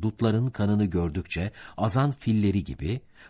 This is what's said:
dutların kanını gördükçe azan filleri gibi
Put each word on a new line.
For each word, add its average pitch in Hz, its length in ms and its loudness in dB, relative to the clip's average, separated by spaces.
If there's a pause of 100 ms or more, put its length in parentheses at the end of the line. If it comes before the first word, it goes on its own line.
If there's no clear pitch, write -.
dutların 113 480 0
kanını 104 360 2
gördükçe 85 680 -2 (260)
azan 127 340 2
filleri 104 520 2
gibi - 380 -6 (280)